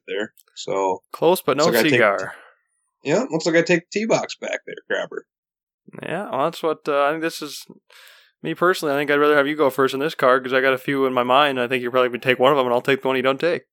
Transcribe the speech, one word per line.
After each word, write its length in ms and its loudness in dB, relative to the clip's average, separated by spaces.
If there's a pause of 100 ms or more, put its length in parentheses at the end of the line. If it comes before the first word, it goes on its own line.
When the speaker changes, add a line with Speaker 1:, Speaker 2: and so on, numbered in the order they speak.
Speaker 1:
there. 260 -6 (220)
So 480 -4 (100)
Speaker 2:
Close 300 0
but 160 0
no 60 2
Speaker 1:
looks 120 2
like 100 4
I 20 2
take 60 4
Speaker 2:
cigar. 400 2 (680)
Speaker 1:
yeah, 280 0
looks 160 -4
like 100 2
I 60 6
take 280 0
the 100 -4
tee 60 -4
box 340 -2
back 260 -8
there, 100 -14 (140)
Crabber. 360 -6 (760)
Speaker 2:
Yeah, 280 -8
well, 140 -2
that's 180 -4
what, 260 -4
uh, 160 2
I 60 2
think 120 -4
this 200 -6
is, 240 -14 (760)
me 120 -6
personally, 400 0
I 40 0
think 120 -2
I'd 60 4
rather 200 4
have 100 2
you 100 -4
go 120 2
first 240 2
in 80 -6
this 140 -4
card 280 2
'cause 120 -6
I 80 2
got 100 2
a 60 -2
few 260 -2
in 80 0
my 120 0
mind. 360 2
I 80 -2
think 140 -2
you're 80 -6
probably 180 2
gonna 120 -6
take 180 2
one 140 6
of 40 2
them, 100 2
and 80 2
I'll 60 2
take 220 0
the 60 -2
one 80 0
you 60 0
don't 180 0
take. 320 -2